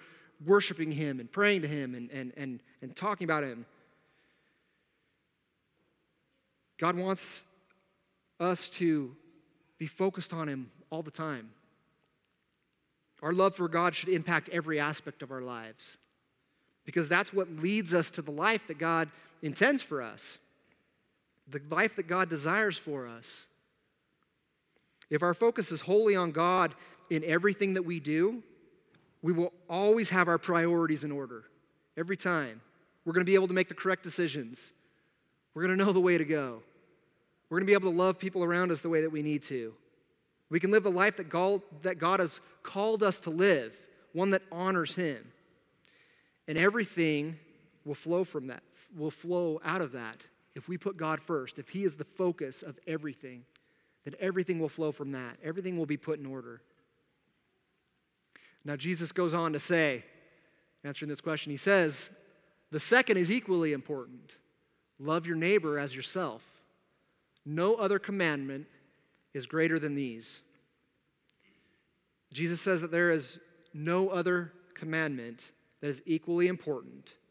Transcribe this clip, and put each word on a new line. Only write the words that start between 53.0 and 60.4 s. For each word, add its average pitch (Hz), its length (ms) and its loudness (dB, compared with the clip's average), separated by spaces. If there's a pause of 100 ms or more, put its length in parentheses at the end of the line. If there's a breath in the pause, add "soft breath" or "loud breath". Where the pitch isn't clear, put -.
then 139 160 -12
everything 185 400 -2
will 156 100 0
flow 156 220 -2
from 139 220 -8
that. 127 300 -10
Everything 180 340 -6
will 165 80 -2
be 147 120 -2
put 151 220 -6
in 139 60 -12
order. 120 360 -12 (2000 soft breath)
Now, 147 100 -4
Jesus 160 360 -4
goes 175 220 0
on 165 200 0
to 147 60 -2
say, 151 440 2 (800 soft breath)